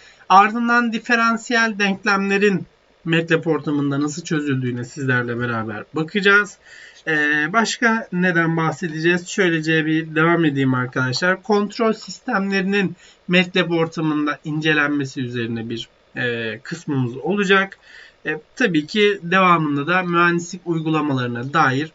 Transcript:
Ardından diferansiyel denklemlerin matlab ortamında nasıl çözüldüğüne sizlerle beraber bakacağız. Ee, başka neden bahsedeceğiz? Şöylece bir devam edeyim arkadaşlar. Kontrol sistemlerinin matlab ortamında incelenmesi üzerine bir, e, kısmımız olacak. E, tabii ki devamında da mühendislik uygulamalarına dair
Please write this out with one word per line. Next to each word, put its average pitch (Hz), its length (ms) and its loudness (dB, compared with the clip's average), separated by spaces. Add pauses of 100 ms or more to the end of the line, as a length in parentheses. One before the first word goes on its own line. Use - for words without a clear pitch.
(300)
Ardından 233 640 4
diferansiyel 226 880 0
denklemlerin 196 840 0 (400)
matlab 165 400 2
ortamında 143 560 0
nasıl 151 220 -4
çözüldüğüne 131 600 -2
sizlerle 123 540 -2
beraber 113 440 -4 (100)
bakacağız. 196 640 2 (500)
Ee, 151 460 0
başka 226 600 0
neden 170 440 2
bahsedeceğiz? 160 680 -2
Şöylece 160 580 0
bir 160 300 -2
devam 165 300 4
edeyim 135 280 2
arkadaşlar. 131 680 -2
Kontrol 208 500 0
sistemlerinin 196 1040 -2 (320)
matlab 180 440 2
ortamında 156 720 -2
incelenmesi 147 800 -2
üzerine 117 480 -6
bir, 117 200 -10 (280)
e, 117 460 -4
kısmımız 135 540 -4
olacak. 190 600 0 (480)
E, 160 120 -4 (180)
tabii 160 320 0
ki 208 360 2
devamında 170 640 2
da 180 160 0
mühendislik 175 640 0
uygulamalarına 147 880 -2
dair 147 420 2